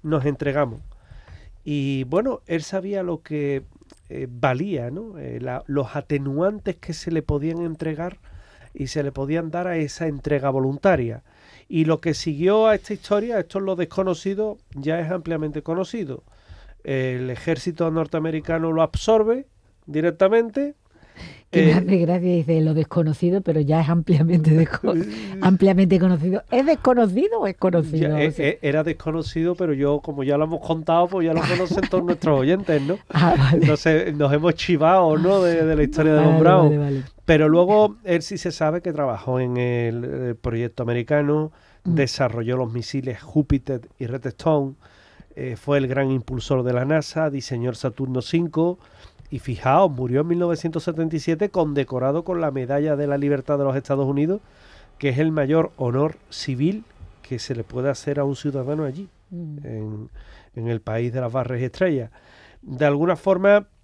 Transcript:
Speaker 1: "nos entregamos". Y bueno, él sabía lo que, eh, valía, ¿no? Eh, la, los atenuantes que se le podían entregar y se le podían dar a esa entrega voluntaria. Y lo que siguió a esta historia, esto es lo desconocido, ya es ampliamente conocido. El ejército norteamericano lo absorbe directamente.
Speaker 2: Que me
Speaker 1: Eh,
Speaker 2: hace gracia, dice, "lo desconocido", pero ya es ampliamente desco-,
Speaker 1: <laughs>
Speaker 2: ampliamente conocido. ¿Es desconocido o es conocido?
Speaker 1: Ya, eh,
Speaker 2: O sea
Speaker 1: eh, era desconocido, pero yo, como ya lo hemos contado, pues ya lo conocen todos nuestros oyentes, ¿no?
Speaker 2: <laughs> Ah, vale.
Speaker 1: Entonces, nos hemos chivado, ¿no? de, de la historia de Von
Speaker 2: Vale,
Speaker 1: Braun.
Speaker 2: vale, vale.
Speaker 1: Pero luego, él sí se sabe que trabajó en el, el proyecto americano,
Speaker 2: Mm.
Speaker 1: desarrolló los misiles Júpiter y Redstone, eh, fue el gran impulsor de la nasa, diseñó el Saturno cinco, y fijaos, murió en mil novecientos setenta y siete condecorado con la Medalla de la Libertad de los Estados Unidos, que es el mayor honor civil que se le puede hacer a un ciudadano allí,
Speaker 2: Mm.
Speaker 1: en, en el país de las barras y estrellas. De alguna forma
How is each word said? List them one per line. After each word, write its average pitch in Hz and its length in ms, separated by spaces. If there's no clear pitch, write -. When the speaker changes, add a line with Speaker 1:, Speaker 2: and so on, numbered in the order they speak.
Speaker 1:
"nos 151 220
entregamos". 139 560
Y 139 420
bueno, 208 420
él 165 160
sabía 190 400
lo 170 180
que, 143 420
eh, 135 180
valía, 127 600
¿no? 190 300
Eh, 123 200
la, 127 280
los 139 280
atenuantes 151 840
que - 160
se - 180
le 160 100
podían 151 400
entregar 160 560
y 131 140
se 147 160
le 139 80
podían 156 400
dar 175 160
a 175 100
esa 160 300
entrega 143 420
voluntaria. 135 720
Y 160 180
lo 160 160
que 156 140
siguió 185 520
a 220 60
esta 208 200
historia, 208 460
esto - 200
es 196 60
lo 190 100
desconocido, 190 800
ya 151 260
es 165 120
ampliamente 156 500
conocido. 170 600
El 127 460
ejército 160 600
norteamericano 160 800
lo 160 100
absorbe 220 640
directamente. 202 880
Speaker 2:
Que 160 140
me 156 60
Speaker 1:
Eh, - 20
Speaker 2:
hace 180 240
gracia, 175 320
dice, 160 320
"lo 156 120
desconocido", 160 680
pero 156 180
ya 156 220
es 147 80
ampliamente 165 640
desco-, - 420
Speaker 1:
<laughs> 196 480
Speaker 2:
ampliamente 185 580
conocido. 180 500
¿Es 254 160
desconocido 262 760
o 226 60
es 190 100
conocido? 156 600
Speaker 1:
Ya, 147 40
eh, 156 80
Speaker 2:
O - 20
sea 147 160
Speaker 1:
eh, - 140
era 151 220
desconocido, 160 720
pero 170 180
yo, 143 260
como 139 240
ya 143 140
lo 156 80
hemos 160 200
contado, 165 440
pues 180 180
ya 165 60
lo 160 80
conocen 175 480
todos 185 160
nuestros 156 340
oyentes, 160 420
¿no? 160 220
Speaker 2:
<laughs> - 60
Ah, 165 280
vale. 135 200
Speaker 1:
Entonces, 156 580
nos 147 160
hemos 160 240
chivado, 165 600
¿no? 185 240
de, 165 240
de 160 100
la 151 80
historia 156 300
de 151 80
Von 151 80
Speaker 2:
Vale, 160 100
Speaker 1:
Braun. 170 240
Speaker 2:
vale, 151 140
vale. 139 260
Speaker 1:
Pero 156 240
luego, 208 560
él 170 160
sí 185 160
se 175 140
sabe 165 300
que 175 120
trabajó 127 480
en 123 160
el, 120 480
el 127 320
proyecto 120 460
americano, 147 680
Speaker 2:
Mm. 170 120
Speaker 1:
desarrolló 123 640
los 123 140
misiles 123 500
Júpiter 135 600
y 123 80
Redstone, 135 680
eh, 127 220
fue 143 200
el 135 100
gran 135 240
impulsor 127 520
de 123 100
la 123 120
nasa, 156 440
diseñó 127 400
el 117 60
Saturno 127 460
cinco, 170 580
y 123 80
fijaos, 139 500
murió 127 320
en 160 60
mil 170 120
novecientos 165 440
setenta 165 320
y 156 60
siete 165 280
condecorado 143 760
con 180 160
la 151 100
Medalla 139 460
de 147 100
la 143 100
Libertad 143 400
de 143 60
los 135 140
Estados 139 280
Unidos, 151 360
que 143 100
es 131 120
el 160 120
mayor 156 460
honor 135 400
civil 156 540
que 123 180
se - 160
le 117 80
puede 127 260
hacer 143 300
a 139 60
un 139 100
ciudadano 143 480
allí, 151 240
Speaker 2:
Mm. 156 360
Speaker 1:
en, 107 440
en 117 120
el 117 140
país 117 320
de 131 80
las 120 100
barras 123 300
y - 20
estrellas. 131 480
De 139 240
alguna 151 300
forma 196 540